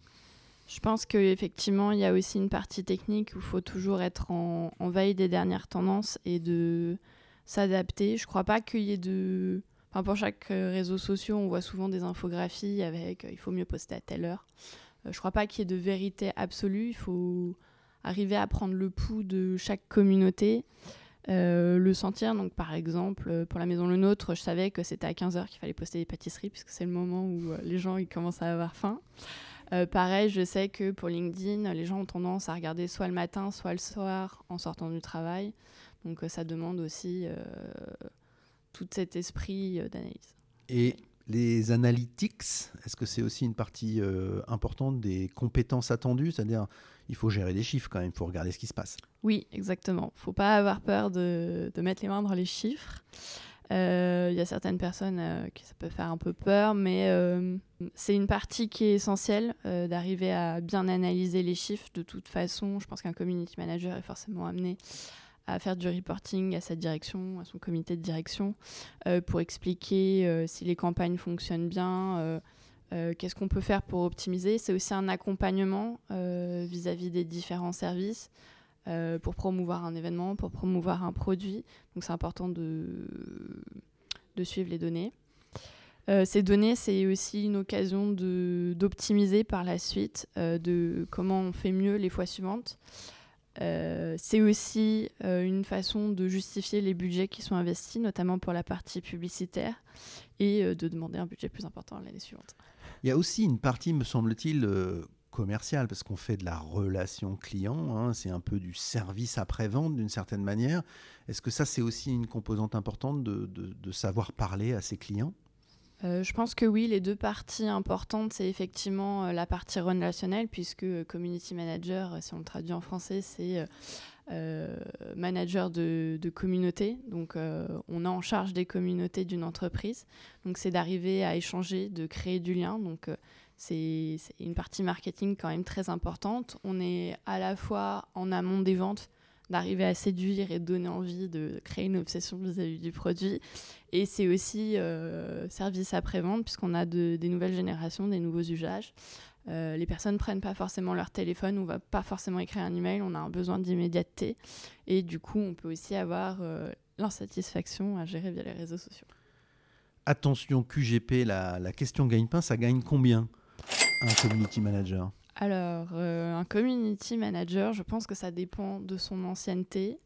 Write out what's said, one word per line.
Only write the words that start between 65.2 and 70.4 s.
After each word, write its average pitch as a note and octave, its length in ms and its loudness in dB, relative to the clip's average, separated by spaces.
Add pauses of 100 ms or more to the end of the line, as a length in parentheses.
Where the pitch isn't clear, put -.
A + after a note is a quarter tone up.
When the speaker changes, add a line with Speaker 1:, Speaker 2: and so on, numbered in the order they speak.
Speaker 1:
à F3+ 120 -4
faire F#3+ 180 -2
du F3+ 120 -2
reporting F#3 640 -2
à E3+ 60 -2
sa E3+ 160 -6
direction, E3+ 640 -4
à E3 40 -12
son - 140 -14
comité E3+ 380 -2
de E3 60 -4
direction, G3 520 -2 (520)
euh, F3+ 160 4
pour E3+ 180 0
expliquer, F#3+ 840 2
euh, E3 200 2